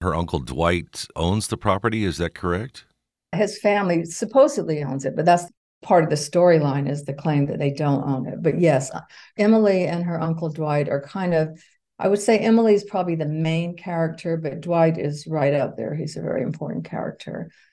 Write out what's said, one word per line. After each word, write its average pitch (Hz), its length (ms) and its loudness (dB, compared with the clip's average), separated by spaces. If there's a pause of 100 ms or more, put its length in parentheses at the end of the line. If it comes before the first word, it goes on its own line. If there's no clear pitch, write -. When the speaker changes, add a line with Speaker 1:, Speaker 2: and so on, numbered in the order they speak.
Speaker 1:
Her 87 120 -2
uncle 82 260 -2
Dwight 80 640 -2 (100)
owns 92 320 0
the 113 100 -6
property, 107 460 0
is 82 140 -2
that 85 180 -4
correct? 92 500 -6 (480)
Speaker 2:
His 196 260 -2
family 190 460 0
supposedly 214 760 2
owns 135 220 -6
it, - 100 -4
but 156 100 -2
that's 175 240 4 (320)
part 175 220 4
of 156 60 0
the 151 60 0
storyline, 147 720 4
is 143 160 -6
the 135 80 -6
claim 147 340 0
that - 120 -6
they 143 120 0
don't 143 320 0
own 135 240 -4
it. - 140 -10
But 165 180 0
yes, 143 320 4 (460)
Emily 208 480 4
and 170 180 -2
her 170 180 -4
uncle 165 280 -2
Dwight 151 400 -2
are 143 120 -2
kind 175 320 -4
of, 156 260 0 (380)
I - 120 -2
would 202 100 2
say 220 200 4
Emily 226 340 4
is 202 100 2
probably 180 320 -2
the 160 100 -4
main 160 520 -2
character, 165 600 -4
but 160 240 -6
Dwight 165 360 2
is 147 300 -6
right 147 260 0
up 135 240 -2
there. 113 180 -6
He's 156 220 -8
a 165 40 -8
very - 220 -4
important 160 420 -6
character. - 640 -10 (240)